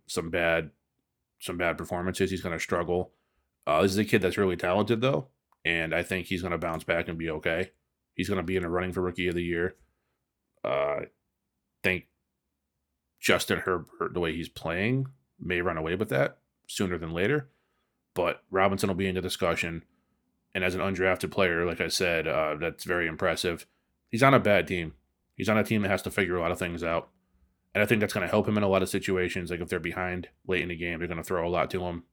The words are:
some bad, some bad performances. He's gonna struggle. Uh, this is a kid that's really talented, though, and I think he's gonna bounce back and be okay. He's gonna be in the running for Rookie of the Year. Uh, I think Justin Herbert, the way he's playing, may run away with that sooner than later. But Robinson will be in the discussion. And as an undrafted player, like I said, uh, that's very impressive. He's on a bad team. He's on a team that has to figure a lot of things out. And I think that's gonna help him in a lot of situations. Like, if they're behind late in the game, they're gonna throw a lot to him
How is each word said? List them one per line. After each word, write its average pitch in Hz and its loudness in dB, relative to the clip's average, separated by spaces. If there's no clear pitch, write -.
some 82 -4
bad, 82 2
some 90 -8
bad 85 0
performances. 90 -2
He's 90 -4
gonna 85 -4
struggle. 87 -2
Uh, 76 4
this 95 4
is 95 0
a 107 2
kid 107 4
that's 90 0
really 95 2
talented, 104 0
though, 139 0
and 82 0
I 87 2
think 90 -4
he's 90 -2
gonna 87 -2
bounce 82 -4
back 85 -2
and 85 -6
be 80 -4
okay. 82 -2
He's 92 -2
gonna 95 0
be 92 -2
in 90 0
the 85 -4
running 90 -2
for 92 -2
Rookie 87 -2
of 87 0
the 87 -2
Year. 87 -2
Uh, - -2
I 71 -2
think 92 0
Justin 92 2
Herbert, 87 -4
the 87 -2
way 82 0
he's 82 -6
playing, 110 -2
may 87 0
run 87 0
away 80 -2
with 104 -2
that - 0
sooner 90 -2
than 80 -6
later. 123 0
But 87 -2
Robinson 95 4
will 95 0
be 95 0
in 92 -2
the 92 -2
discussion. 85 -2
And 92 -2
as 90 2
an 92 -2
undrafted 92 0
player, 87 2
like 85 -2
I 85 -2
said, 82 0
uh, 78 0
that's 80 -4
very 87 0
impressive. 85 -2
He's 117 0
on 139 8
a 123 10
bad 95 4
team. 85 -4
He's 95 -2
on 110 4
a 104 4
team 107 2
that 95 0
has 95 2
to 101 -6
figure 90 0
a 87 0
lot 85 0
of 87 -4
things 87 -4
out. 82 -2
And 104 4
I - 2
think 110 4
that's 104 0
gonna 92 -2
help 107 2
him 107 2
in 104 2
a 101 4
lot 95 6
of 92 0
situations. 90 -2
Like, 85 -4
if 85 -8
they're 92 -2
behind 90 -6
late 92 2
in 87 -4
the 85 -6
game, 85 -4
they're 85 -4
gonna 82 -6
throw 85 -2
a - 0
lot 85 2
to 92 -4
him 87 -6